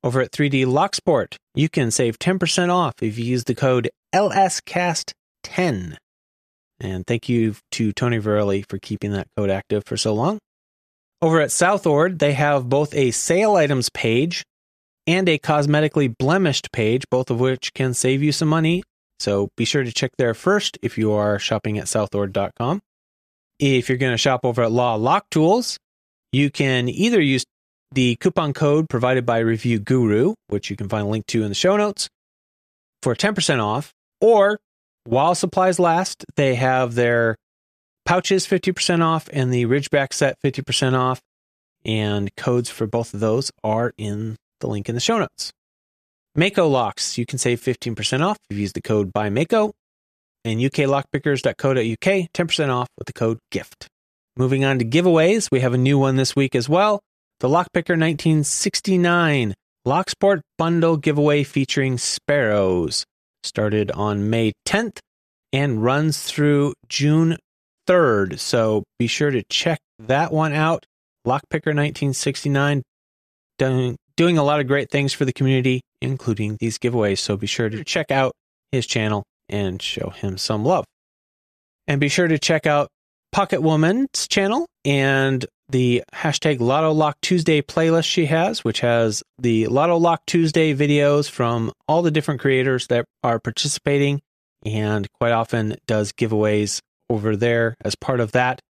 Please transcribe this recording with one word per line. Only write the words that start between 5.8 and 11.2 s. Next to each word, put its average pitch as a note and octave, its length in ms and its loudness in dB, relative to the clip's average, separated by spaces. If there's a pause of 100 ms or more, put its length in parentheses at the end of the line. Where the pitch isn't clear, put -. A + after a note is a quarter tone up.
And F#2 260 -8
thank B2 220 -4
you A2+ 260 2 (160)
to A2 220 -2
Tony A#2+ 260 -2
Verrilli G#2 480 0
for G2 100 -8
keeping G#2 360 -6
that G2 140 -4 (100)
code G2+ 120 0
active G2 360 -4
for - 100 -8
so A2 180 -2
long. D#3 260 -2 (840)